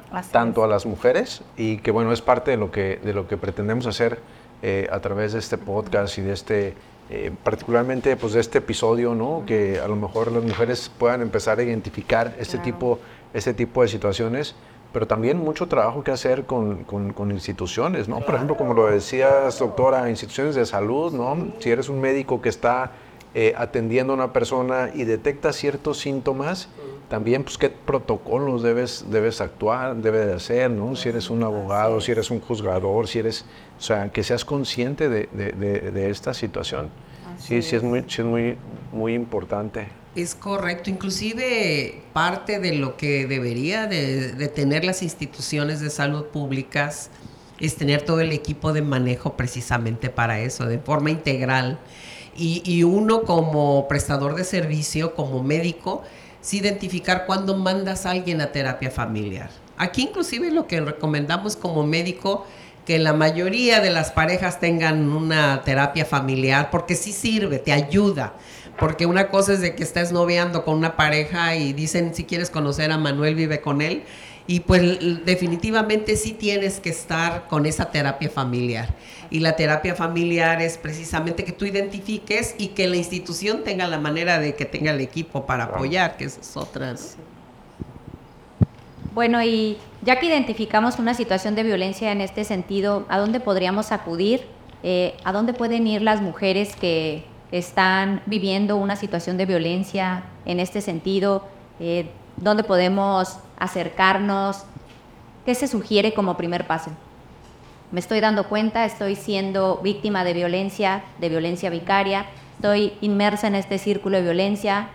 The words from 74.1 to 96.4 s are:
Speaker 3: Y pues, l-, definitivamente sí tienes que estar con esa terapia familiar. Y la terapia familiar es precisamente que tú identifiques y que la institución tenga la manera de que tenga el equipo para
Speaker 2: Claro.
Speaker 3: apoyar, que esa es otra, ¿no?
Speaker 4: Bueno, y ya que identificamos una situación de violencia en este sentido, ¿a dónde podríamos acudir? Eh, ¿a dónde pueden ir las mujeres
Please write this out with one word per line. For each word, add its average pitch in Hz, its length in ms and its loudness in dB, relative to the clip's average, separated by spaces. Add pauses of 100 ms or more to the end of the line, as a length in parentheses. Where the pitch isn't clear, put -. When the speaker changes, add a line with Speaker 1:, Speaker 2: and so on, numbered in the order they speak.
Speaker 3:
Y 180 140 2
pues, 180 200 6
l-, 175 440 2
definitivamente 214 920 2
sí 220 160 -2
tienes 202 480 -2
que 175 100 -6
estar 170 600 -2
con 151 160 2
esa 160 260 0
terapia 143 380 0
familiar. 123 640 0 (340)
Y 160 120 0
la 160 160 4
terapia 156 380 2
familiar 170 640 2
es 165 160 -2
precisamente 165 640 -4
que 180 80 -6
tú 202 140 -4
identifiques 202 920 -2
y 196 120 -4
que 185 180 0
la 180 80 2
institución 175 720 -4
tenga 185 200 -2
la 160 140 -2
manera 160 400 2
de 147 160 0
que 143 100 -4
tenga - 260 0
el 139 100 0
equipo 139 440 -6
para 123 200 0
Speaker 2:
Claro. 95 100 -6
Speaker 3:
apoyar, 160 400 0
que - 100 -8
esa - 140 -10
es - 180 -14
otra, 135 360 -8
¿no? - 60 -10 (2250)
Speaker 4:
Bueno, 233 300 2
y 220 340 2 (240)
ya 254 180 4
que 339 80 0
identificamos 233 720 2
una 233 140 0
situación 214 400 0
de 220 100 0
violencia 196 480 0
en 202 100 0
este 196 220 -4
sentido, 196 640 0
¿a 185 80 2
dónde 214 220 2
podríamos 196 520 0
acudir? 196 560 0 (360)
Eh, 180 420 0
¿a 185 80 0
dónde 233 200 0
pueden 233 320 0
ir 214 160 2
las 214 200 4
mujeres 196 540 0